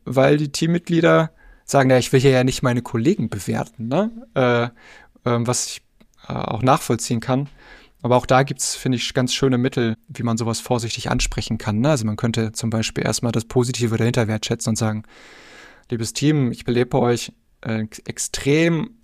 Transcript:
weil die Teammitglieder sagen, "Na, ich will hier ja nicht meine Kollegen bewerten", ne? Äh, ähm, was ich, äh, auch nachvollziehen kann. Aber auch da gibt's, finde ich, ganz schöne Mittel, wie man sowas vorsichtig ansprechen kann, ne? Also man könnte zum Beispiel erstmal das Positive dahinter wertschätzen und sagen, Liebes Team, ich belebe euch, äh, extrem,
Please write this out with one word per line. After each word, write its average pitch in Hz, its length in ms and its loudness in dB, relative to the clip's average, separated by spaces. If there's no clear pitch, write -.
weil 135 340 4
die 147 140 -4
Teammitglieder 165 800 2
sagen, 135 240 4
"Na, 127 100 6
ich - 140 -2
will 135 80 6
hier 135 100 6
ja 127 140 4
nicht 131 180 -2
meine 123 200 0
Kollegen 120 460 0
bewerten", 113 600 -6
ne? 190 220 0
Äh, 123 340 2
ähm, 117 180 0
was 120 200 -2
ich, - 160 -12
äh, - 40 -8
auch 120 300 -6
nachvollziehen 123 580 0
kann. 135 280 -2
Aber 127 140 2
auch 156 100 0
da 131 180 4
gibt's, - 320 -6
finde 131 200 -2
ich, - 180 -6
ganz 127 200 0
schöne 127 240 2
Mittel, 123 380 0
wie - 140 -10
man 113 140 0
sowas 113 240 -2
vorsichtig 117 500 -4
ansprechen - 480 -2
kann, 107 220 -2
ne? 143 100 2
Also 117 160 0
man 107 100 -4
könnte 110 360 -2
zum 113 180 -4
Beispiel - 340 -2
erstmal 117 280 -2
das 113 120 -2
Positive 120 520 0
dahinter 113 320 2
wertschätzen 113 420 -4
und 110 60 0
sagen, 110 260 -2
Liebes 113 240 -4
Team, 139 360 2
ich - 140 -10
belebe 123 360 2
euch, 120 320 0
äh, 110 240 -4
extrem, 156 840 0